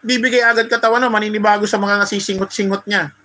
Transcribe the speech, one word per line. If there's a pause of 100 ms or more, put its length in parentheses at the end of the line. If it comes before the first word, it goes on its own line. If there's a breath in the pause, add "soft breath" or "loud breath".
Bibigay
agad
katawan,
no?
Maninibago
sa
mga
nasisingot-singot
niya. (100)